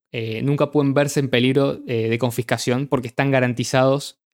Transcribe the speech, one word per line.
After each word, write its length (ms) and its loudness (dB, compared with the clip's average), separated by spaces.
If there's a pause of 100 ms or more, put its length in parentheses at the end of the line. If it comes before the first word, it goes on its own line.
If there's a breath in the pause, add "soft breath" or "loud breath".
(140)
eh, 280 -6
nunca 300 0
pueden 220 2
verse 260 2
en 100 -2
peligro, 560 2
eh, 240 -2
de 80 0
confiscación 720 -2
porque 220 -2
están 200 0
garantizados 880 0 (140)